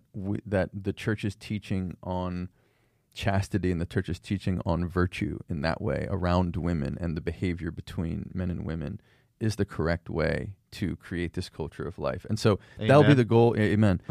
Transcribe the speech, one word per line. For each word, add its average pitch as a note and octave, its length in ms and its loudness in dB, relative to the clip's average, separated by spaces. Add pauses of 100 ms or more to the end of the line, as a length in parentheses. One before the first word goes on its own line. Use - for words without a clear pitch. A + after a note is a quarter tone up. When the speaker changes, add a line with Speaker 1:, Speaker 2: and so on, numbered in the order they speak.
(140)
Speaker 1:
we, G2+ 320 -4
that F#2 280 0
the G2 200 -4
church's G#2+ 420 -2
teaching F#2+ 640 -4
on F2+ 480 -4 (640)
chastity F#2+ 580 0
and E2+ 80 0
the E2+ 60 0
church's F2 340 -4
teaching F#2+ 460 -2
on F2 220 0
virtue F2 520 0 (100)
in D2+ 120 -4
that D#2+ 200 -2
way C#2+ 280 -2
around F2+ 460 2
women D#2 440 0
and E2 180 -2
the E2+ 40 -4
behavior E2+ 500 -2
between E2 640 -6
men F2+ 180 -4
and - 140 -6
women D#2+ 340 -6 (400)
is A2 180 -2
the G2+ 80 2
correct E2 440 -2
way D#2 440 -2 (180)
to E2 260 -4
create E2+ 360 -6
this - 160 -6
culture D#2 360 -8
of E2 140 -10
life. C#2 300 -4
And G#2+ 100 -2
so G2+ 180 4 (200)
that'll B2+ 260 8
be - 40 8
Speaker 2:
Amen. C#3+ 100 8
Speaker 1:
the B2 80 4
goal. A#2 280 6
A-, - 60 2
amen. G#2 520 4